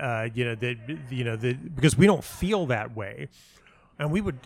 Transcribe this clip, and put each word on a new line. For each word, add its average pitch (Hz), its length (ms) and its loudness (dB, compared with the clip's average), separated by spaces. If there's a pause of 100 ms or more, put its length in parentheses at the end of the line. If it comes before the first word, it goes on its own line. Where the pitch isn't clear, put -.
uh, 117 300 -2
you 120 120 0
know, 117 100 -4
that, 123 220 -4 (340)
you 123 120 -2
know, 117 120 -2
the, 120 180 0
because 139 420 2
we 143 120 8
don't 175 160 6
feel 185 420 -2
that 117 300 -2
way, 110 340 -10 (720)
and 151 120 -2
we 185 80 2
would 175 260 -4